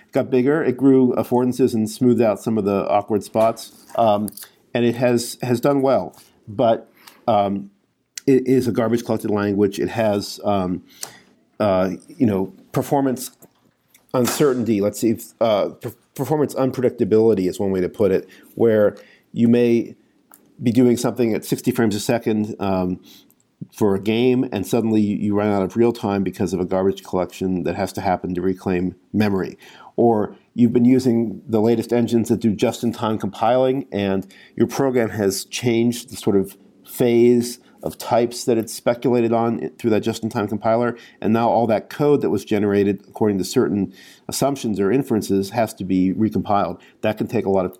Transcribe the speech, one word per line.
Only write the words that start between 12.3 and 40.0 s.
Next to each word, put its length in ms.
performance 580
uncertainty. 680
Let's 200
see, 100
if, 300
uh, 300
per-, 240
performance 400
unpredictability 960
is 100
one 120
way 100
to 80
put 220
it, 180
where 420
you 160
may 480
be 100
doing 240
something 380
at 100
sixty 260
frames 240
a 60
second, 580
um, 420
for 200
a 60
game, 520
and 140
suddenly 340
you, 160
you 180
run 140
out 140
of 140
real 160
time 300
because 300
of 80
a 40
garbage 380
collection 600
that 100
has 180
to 80
happen 340
to 60
reclaim 540
memory. 460
Or 400
you've 180
been 120
using 600
the 140
latest 320
engines 360
that 100
do 160
just-in-time 640
compiling, 720
and 420
your 140
program 420
has 340
changed 640
the 60
sort 200
of 200
phase 720
of 160
types 460
that 140
it's 140
speculated 600
on 300
i-, 160
through 120
that 140